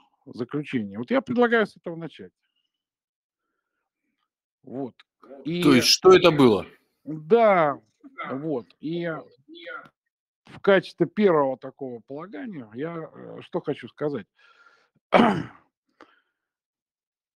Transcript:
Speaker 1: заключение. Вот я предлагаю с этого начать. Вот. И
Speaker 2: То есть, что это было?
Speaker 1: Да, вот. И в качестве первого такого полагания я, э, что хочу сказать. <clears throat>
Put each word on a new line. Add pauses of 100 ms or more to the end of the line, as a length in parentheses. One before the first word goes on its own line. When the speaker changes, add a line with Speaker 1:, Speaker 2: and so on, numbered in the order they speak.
(260)
Speaker 1:
заключение.
Вот
я
предлагаю
с
этого
начать. (2250)
Вот. (500)
И
Speaker 2:
То
есть,
что
это
было? (380)
Speaker 1:
Да, (520)
вот. (140)
И (1300)
в
качестве
первого
такого
полагания
я,
э,
что
хочу
сказать. (840)
<clears throat> (1700)